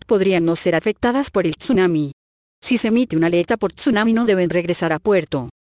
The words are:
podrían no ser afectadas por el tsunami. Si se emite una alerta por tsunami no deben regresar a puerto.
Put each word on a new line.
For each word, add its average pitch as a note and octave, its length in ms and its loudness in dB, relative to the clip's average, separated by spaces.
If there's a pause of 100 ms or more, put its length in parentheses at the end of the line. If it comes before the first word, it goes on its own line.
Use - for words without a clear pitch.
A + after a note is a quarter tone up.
podrían F#3+ 360 2
no E3 120 0
ser F3 180 0
afectadas A#3+ 560 -2
por F#3+ 160 0
el E3 100 -2
tsunami. F3 580 0 (500)
Si B3 160 -2
se A3+ 80 -2
emite A#3 280 0
una E3 120 2
alerta F3 300 0
por G3 160 -4
tsunami G#3+ 400 0
no A#3 120 0
deben F#3 240 2
regresar E3+ 420 -2
a D#3 60 0
puerto. D#3 520 -2 (160)